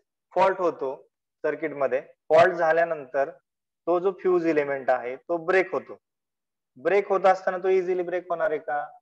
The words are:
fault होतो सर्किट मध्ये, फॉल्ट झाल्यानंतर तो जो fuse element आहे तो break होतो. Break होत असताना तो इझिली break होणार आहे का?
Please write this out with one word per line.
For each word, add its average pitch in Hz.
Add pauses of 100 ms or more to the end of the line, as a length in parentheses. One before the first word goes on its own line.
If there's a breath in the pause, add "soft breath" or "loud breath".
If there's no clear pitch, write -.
(360)
fault 185
होतो 151 (380)
सर्किट 151
मध्ये, 139
फॉल्ट 175
झाल्यानंतर 160 (580)
तो 175
जो 190
fuse 180
element 143
आहे 123
तो 170
break 180
होतो. 113 (840)
Break 196
होत 190
असताना 185
तो 180
इझिली 185
break 175
होणार 165
आहे 151
का? 147 (120)